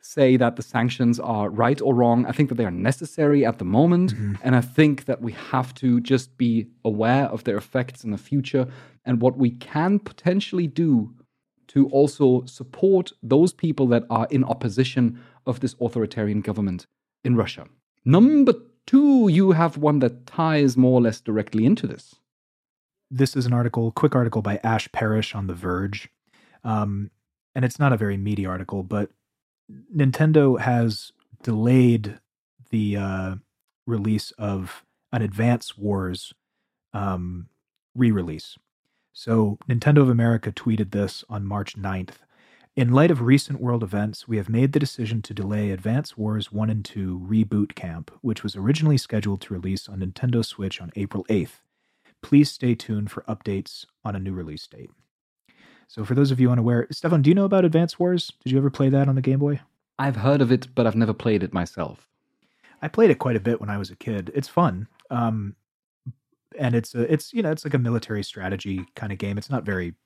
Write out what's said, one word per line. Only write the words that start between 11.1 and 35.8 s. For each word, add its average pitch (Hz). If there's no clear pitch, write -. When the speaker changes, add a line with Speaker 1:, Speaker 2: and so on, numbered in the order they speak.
Speaker 1:
to 135
also 139
support 185
those 139
people 147
that 117
are 113
in 131
opposition 120
of 120
this 127
authoritarian 107
government 98
in 123
Russia. -
Number 247
two, 269
you 185
have 165
one 147
that 123
ties 147
more 127
or -
less 113
directly 110
into 185
this. -
Speaker 2:
This 135
is 127
an 123
article, 117
quick -
article 117
by 101
Ash 113
Parrish 107
on 98
The 87
Verge. 92
Um, 104
and 127
it's -
not 143
a 110
very 101
meaty 104
article, 92
but 101
Nintendo 147
has 117
delayed 117
the, 104
uh, 95
release 107
of 98
an 117
Advance 113
Wars, 95